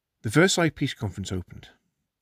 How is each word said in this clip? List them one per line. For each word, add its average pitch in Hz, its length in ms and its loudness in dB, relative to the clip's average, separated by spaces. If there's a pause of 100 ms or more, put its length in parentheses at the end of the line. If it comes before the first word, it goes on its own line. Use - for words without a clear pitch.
(220)
the 117 80 -6
Versailles 165 420 4
Peace - 220 -4
Conference 95 380 -6
opened. 90 380 -8 (520)